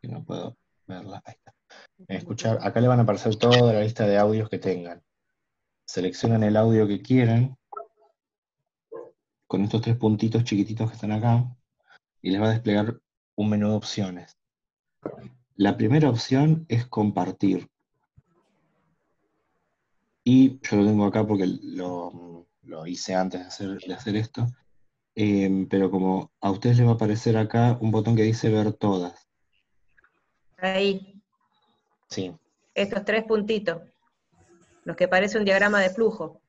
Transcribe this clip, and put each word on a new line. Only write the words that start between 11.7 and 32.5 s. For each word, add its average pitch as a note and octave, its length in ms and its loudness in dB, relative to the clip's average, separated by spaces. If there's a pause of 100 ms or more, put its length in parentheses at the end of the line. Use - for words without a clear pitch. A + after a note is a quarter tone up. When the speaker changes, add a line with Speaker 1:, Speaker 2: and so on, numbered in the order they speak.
Speaker 1:
y F2+ 120 -2
les G2+ 100 0
va A2 60 2
a A2 60 2
desplegar A2 460 -2 (360)
un G#2 120 -2
menú G#2 200 0
de G#2+ 80 0
opciones. F#2 600 -8 (1200)
La G2+ 220 0
primera C3 340 4
opción D3 580 0
es A#2 200 0
compartir. G2 840 -2 (2500)
Y C3 340 6 (100)
yo A2 100 0
lo G2+ 60 6
tengo G#2 220 4
acá G#2+ 180 0
porque G2+ 220 0
lo, F2 1000 -8 (140)
lo E2 260 -14
hice F2+ 260 -8
antes F#2 260 -2
de F2 60 -16
hacer, G2 320 -10
de F#2 160 -10
hacer G#2 220 -4
esto. A2+ 300 -4 (720)
Em, G2 520 0
pero G2 240 0
como F#2+ 480 -2
a G2 100 -2
ustedes A#2+ 280 2
les A#2+ 80 6
va A#2 40 4
a A2+ 40 4
aparecer A2+ 420 0
acá A#2 440 2
un A2 120 0
botón A2 240 2
que A2 60 4
dice A2+ 280 0
ver G#2+ 220 2
todas. F#2 560 -4 (1300)
Speaker 2:
Ahí. F#3+ 680 -2 (880)
Speaker 1:
Sí. F#2 260 -8 (400)